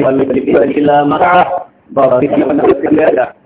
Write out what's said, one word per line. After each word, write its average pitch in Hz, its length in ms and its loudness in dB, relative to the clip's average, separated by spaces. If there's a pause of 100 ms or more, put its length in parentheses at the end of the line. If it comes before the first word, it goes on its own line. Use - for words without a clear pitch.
Allah 135 220 0
da 127 80 -4
ita 135 320 0
illa 147 400 0
ma'a, 175 400 2 (480)
ba 135 160 2
ba 127 100 2
su 147 60 0
yi - 180 0
wannan 147 240 0
gaskiya 156 480 0
da 127 180 -2 (120)